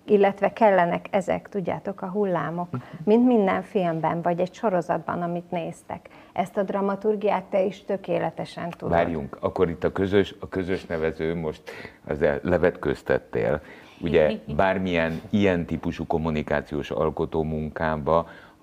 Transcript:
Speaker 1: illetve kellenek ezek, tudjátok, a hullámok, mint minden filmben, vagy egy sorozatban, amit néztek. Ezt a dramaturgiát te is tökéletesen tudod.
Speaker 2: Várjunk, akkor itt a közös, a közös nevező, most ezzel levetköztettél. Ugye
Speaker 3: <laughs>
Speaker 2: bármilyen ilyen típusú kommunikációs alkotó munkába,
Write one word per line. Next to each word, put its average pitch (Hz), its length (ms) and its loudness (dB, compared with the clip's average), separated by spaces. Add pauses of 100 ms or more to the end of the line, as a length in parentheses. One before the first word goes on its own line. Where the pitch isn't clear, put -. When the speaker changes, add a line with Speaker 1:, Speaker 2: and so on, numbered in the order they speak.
Speaker 1:
illetve 196 480 4
kellenek 180 580 4
ezek, 180 380 -2
tudjátok, 180 520 -6
a 196 60 -8
hullámok, 175 600 -2 (340)
mint 233 220 6
minden 196 360 4
filmben, 165 600 0
vagy 175 180 0
egy 180 140 0
sorozatban, 170 680 -2
amit 175 300 -6
néztek. 170 580 -8 (240)
Ezt - 240 -4
a 202 60 0
dramaturgiát 196 800 0
te 190 200 0
is - 220 -4
tökéletesen 170 840 -4
tudod. - 240 -4
Speaker 2:
Várjunk, 82 460 0
akkor 92 300 0
itt 85 140 -6
a 85 80 0
közös, 98 480 0
a 92 100 -14
közös 90 360 -4
nevező, 80 500 -2
most 78 360 -6 (340)
ezzel 76 380 2
levetköztettél. 71 1160 0 (400)
Ugye 78 300 4 (120)
Speaker 3:
<laughs> 73 120 -8
Speaker 2:
bármilyen 87 760 0
ilyen 95 360 2
típusú 80 420 -4
kommunikációs 76 840 -2
alkotó 80 520 -2
munkába, 78 840 -2 (340)